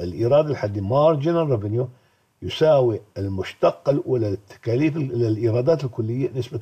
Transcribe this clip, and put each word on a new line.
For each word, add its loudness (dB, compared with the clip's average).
الإيراد 2
الحدي -4
مارجنال 2
ريفينيو -2
يساوي 2
المشتقة -2
الأولى 0
للتكاليف -2
ال-، -4
للإيرادات 2
الكلية -4
نسبة -6